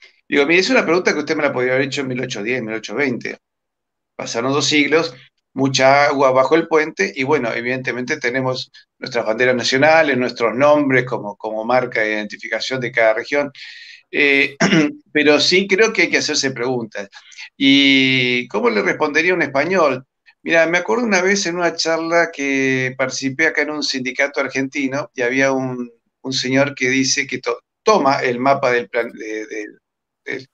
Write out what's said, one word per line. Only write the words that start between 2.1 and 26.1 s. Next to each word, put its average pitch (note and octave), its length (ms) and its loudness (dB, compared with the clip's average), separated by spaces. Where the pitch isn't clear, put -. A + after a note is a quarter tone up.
ochocientos B2+ 260 -8
diez, B2 180 -4
mil A2 120 -6
ochocientos G#2+ 220 -10
veinte. B2+ 420 -4
Pasaron B2 380 -4
dos C#3+ 140 0
siglos, D3+ 480 2
mucha C3+ 520 4
agua C#3 260 2
bajo C3 220 4
el E3 140 2
puente, D#3+ 460 0
y C3 100 -4
bueno, C3 280 0
evidentemente B2+ 640 -4
tenemos B2+ 520 -4
nuestras B2 260 -6
banderas A#2+ 320 2
nacionales, C#3+ 600 4
nuestros A#2+ 380 -2
nombres C#3 500 4
como, G#2 320 -8
como A2 280 -6
marca A#2+ 380 0
de G#2+ 100 0
identificación A2 680 -6
de A#2 120 -6
cada A2+ 220 4
región". C#3 360 -2
Eh, C#3 440 2
<clears throat> D#3+ 520 0
pero D3 280 4
sí F#3 260 2
creo G3+ 260 2
que F3+ 100 0
hay E3 80 2
que D3+ 80 2
hacerse C3 340 -2
preguntas. A#2 560 -6
¿Y C3 880 4
cómo A3+ 240 0
le G#3 100 0
respondería D#3+ 540 0
un E3+ 80 0
español? C#3 600 0
Mira, E3 260 2
me F3 100 2
acuerdo A3+ 260 -2
una G3+ 160 2
vez G3 260 0
en E3+ 100 -2
una E3+ 180 0
charla E3 580 0
que C3+ 640 -2
participé C3+ 520 -2
acá D3+ 140 0
en D3 80 -4
un D3+ 120 -6
sindicato C3+ 580 -4
argentino, C3+ 760 -4
y B2+ 80 -4
había C3+ 280 2
un, B2+ 400 -4